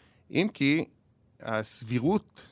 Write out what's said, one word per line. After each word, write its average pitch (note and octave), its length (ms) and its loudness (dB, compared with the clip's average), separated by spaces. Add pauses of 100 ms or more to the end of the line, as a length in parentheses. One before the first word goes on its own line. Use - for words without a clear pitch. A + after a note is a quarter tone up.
(300)
אם E3+ 240 2
כי C#3+ 300 2 (580)
הסבירות A#2 1080 -2